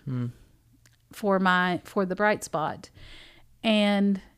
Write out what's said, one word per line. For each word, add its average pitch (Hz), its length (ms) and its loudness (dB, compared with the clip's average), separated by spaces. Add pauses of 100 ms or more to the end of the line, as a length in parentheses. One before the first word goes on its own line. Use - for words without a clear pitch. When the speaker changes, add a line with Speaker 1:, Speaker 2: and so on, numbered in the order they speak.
Speaker 1:
Hmm. 123 220 -4 (840)
Speaker 2:
for 196 260 0
my, 180 460 2
for 196 220 -2
the 185 100 -4
bright 208 260 0
spot. - 460 -6 (720)
And 202 580 2 (180)